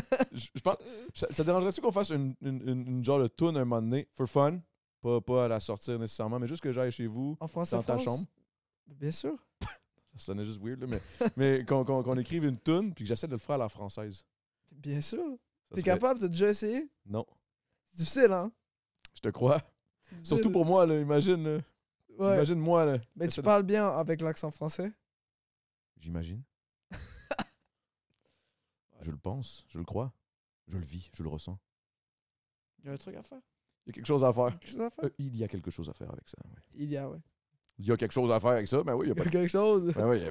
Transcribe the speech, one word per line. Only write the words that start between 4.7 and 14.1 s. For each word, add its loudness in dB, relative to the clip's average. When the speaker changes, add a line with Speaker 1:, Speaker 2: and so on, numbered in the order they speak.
Speaker 2:
pas, 2
pas 2
à 0
la 0
sortir -6
nécessairement, -4
mais -4
juste -8
que -2
j'aille -2
chez -6
vous, -6
Speaker 1:
En -10
français, -4
Speaker 2:
dans 0
ta 0
Speaker 1:
France ? -2
Speaker 2:
chambre. -2
Speaker 1:
Bien -8
sûr. -6
Speaker 2:
<laughs> -
Ça -18
sonnait -4
juste -8
weird, -8
là, -8
mais, -2
<laughs> 2
mais 4
qu'on, 2
qu'on, 2
qu'on 0
écrive -2
une 2
toune 2
puis -10
que -6
j'essaie -2
de -6
le -4
faire -4
à 0
la -2
française. -12